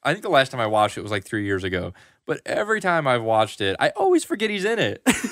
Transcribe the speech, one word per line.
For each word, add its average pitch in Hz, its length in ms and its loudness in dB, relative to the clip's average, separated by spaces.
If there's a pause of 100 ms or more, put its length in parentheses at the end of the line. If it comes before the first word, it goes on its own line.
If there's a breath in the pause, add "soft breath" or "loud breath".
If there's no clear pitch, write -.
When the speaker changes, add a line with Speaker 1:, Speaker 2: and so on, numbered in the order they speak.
Speaker 1:
I 143 100 0
think 208 100 -4
the 220 60 -6
last 135 220 4
time 131 100 -6
I 113 60 2
watched 107 320 2
it - 40 -8
was, 101 100 -6
like, 101 120 -4
three 104 200 -4
years 98 200 -2
ago. 90 280 -4 (340 soft breath)
But - 180 -4
every 214 360 -2
time 170 260 0
I've 123 160 2
watched 110 380 0
it, 98 200 0
I - 100 2
always 359 340 2
forget 220 260 -4
he's 196 140 -4
in 220 140 -2
it. 110 280 -2
Speaker 2:
<laughs> 254 60 4 (200)